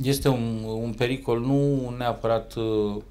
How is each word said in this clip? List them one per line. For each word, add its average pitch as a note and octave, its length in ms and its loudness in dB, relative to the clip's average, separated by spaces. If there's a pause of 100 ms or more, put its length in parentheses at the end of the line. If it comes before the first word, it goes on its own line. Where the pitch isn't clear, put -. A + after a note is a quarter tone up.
Este C#3 260 2
un, A#2 380 0
un A2+ 260 -4
pericol, B2 480 0
nu C3+ 580 2
neapărat, A2+ 560 0
uh, G#2+ 560 0